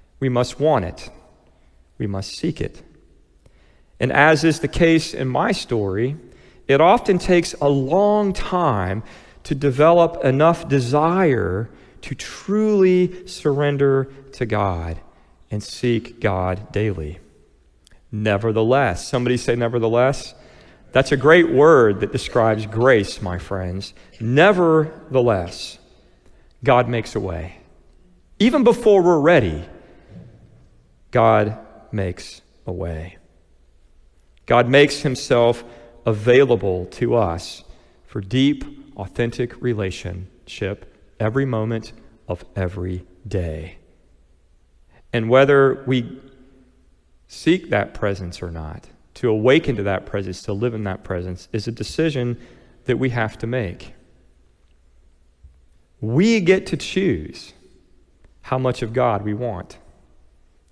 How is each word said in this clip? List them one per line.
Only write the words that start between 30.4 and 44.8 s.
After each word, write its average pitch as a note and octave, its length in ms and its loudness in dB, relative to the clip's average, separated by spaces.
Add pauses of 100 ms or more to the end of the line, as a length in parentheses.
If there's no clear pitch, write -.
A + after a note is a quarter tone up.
God G#2+ 480 2 (320)
makes F#2 520 -8 (240)
a F#2 60 -8
way. E2+ 440 -10 (1300)
God A#2+ 240 2
makes D3 320 6
himself A#2+ 640 0 (400)
available G#2+ 840 2
to - 280 -4
us F#2 500 -4 (420)
for - 140 -10
deep, C3 440 -2 (320)
authentic A#2+ 680 -8
relationship F#2+ 1300 -8 (240)
every B2 280 -2
moment A2+ 460 -6 (360)
of F2+ 160 -8 (100)
every F#2 520 -6 (200)
day. E2 520 -8 (1300)